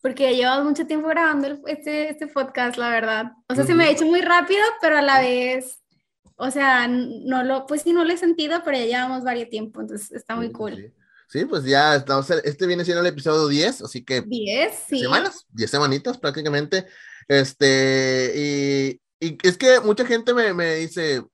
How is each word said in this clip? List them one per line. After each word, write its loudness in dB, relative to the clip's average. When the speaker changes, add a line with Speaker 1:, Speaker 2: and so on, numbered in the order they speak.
Speaker 1:
porque -2
ya 2
llevamos 2
mucho -2
tiempo -2
grabando 0
el, -8
este, -4
este -10
podcast, -4
la -4
verdad. -2
O -2
sea, 2
se 2
me 6
ha 4
Speaker 2:
Ujú. 4
Speaker 1:
hecho 0
muy 4
rápido, 4
pero 4
a 4
la 6
Speaker 2:
Sí. 0
Speaker 1:
vez, -4
o -6
sea, 2
n-, -4
no 0
lo, -2
pues -4
sí, 2
no 4
lo 2
he 0
sentido, 0
pero -2
ya -2
llevamos -2
varios -4
tiempo, -10
entonces -12
está -10
muy -4
Speaker 2:
Sí, -10
Speaker 1:
cool. -8
Speaker 2:
sí. -18
Sí, -4
pues -4
ya 4
estamos, -2
este 0
viene 0
siendo 0
el 2
episodio 0
diez, 0
así -12
que -2
Speaker 1:
Diez, -4
sí. -2
Speaker 2:
semanas, -2
diez -4
semanitas 0
prácticamente. -2
Este, 2
y, -4
y -8
es 4
que 6
mucha 0
gente 0
me, 2
me -2
dice -4